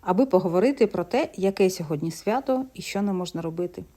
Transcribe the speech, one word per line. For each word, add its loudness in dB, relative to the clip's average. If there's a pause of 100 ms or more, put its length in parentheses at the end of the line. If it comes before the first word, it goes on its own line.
аби 2
поговорити 4
про -2
те, 0
яке 2
сьогодні -4
свято -2 (100)
і -14
що -4
не 0
можна -4
робити. -6 (120)